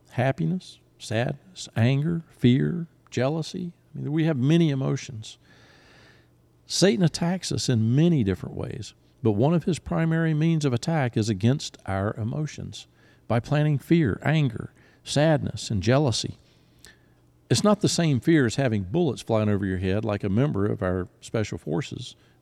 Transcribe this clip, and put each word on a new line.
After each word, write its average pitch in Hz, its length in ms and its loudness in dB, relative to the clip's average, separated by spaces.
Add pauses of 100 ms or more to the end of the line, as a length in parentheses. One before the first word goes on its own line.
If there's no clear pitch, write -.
(120)
happiness, 160 640 -2 (220)
sadness, - 760 -6
anger, 139 540 2
fear, 147 560 2 (240)
jealousy. 165 640 -4 (240)
I 135 60 -10
mean, 135 100 -6
we 156 140 0
have 160 120 0
many 156 320 4
emotions. 135 720 -6 (1300)
Satan 196 360 2
attacks 170 480 -2
us - 160 -4
in 113 280 2
many 156 280 4
different - 320 -4
ways, - 380 -10 (280)
but 110 120 2
one 127 200 2
of 165 120 0
his 165 140 -2
primary 165 540 0
means 156 300 2
of 139 80 2
attack 127 460 -2
is 107 100 2
against 113 580 0
our 98 320 -2
emotions 113 680 -8 (400)
by 117 140 0
planting 151 360 0
fear, 160 460 2
anger, 143 480 0 (320)
sadness, 143 680 0
and 95 140 -2
jealousy. 127 540 0 (1120)
It's 123 120 2
not 208 200 2
the 147 80 2
same 151 320 0
fear 156 240 4
as 110 100 -2
having 110 280 0
bullets 120 380 -2
flying 107 280 0
over 101 160 0
your 92 140 -2
head 95 260 0
like 104 180 -2
a 101 60 0
member 101 360 0
of 110 160 -2
our 90 280 -2 (100)
special 107 380 -6
forces - 580 -8 (260)